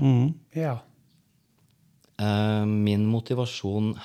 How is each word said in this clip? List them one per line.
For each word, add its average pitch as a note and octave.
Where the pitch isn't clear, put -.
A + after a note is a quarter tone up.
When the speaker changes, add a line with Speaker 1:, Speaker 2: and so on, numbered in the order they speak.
Speaker 1:
Mhm. C3
Speaker 2:
Ja. D#3
Speaker 3:
Eh, G#2
min G#2
motivasjon A2+